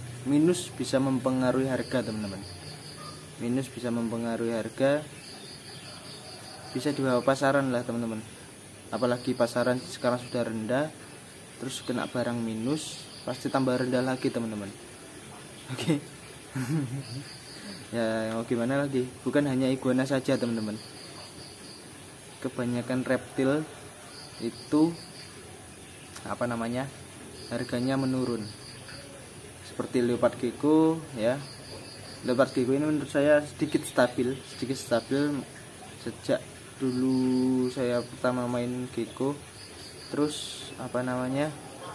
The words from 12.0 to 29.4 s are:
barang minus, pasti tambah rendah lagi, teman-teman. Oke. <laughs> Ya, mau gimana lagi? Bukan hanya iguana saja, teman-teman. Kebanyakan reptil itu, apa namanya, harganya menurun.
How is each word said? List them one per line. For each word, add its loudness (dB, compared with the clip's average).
barang 0
minus, -2
pasti -4
tambah 4
rendah 4
lagi, 2
teman-teman. -2
Oke. 4
<laughs> -2
Ya, 0
mau 0
gimana 2
lagi? 2
Bukan 4
hanya 4
iguana 4
saja, 4
teman-teman. 0
Kebanyakan 0
reptil 2
itu, 4
apa 0
namanya, -2
harganya 2
menurun. 2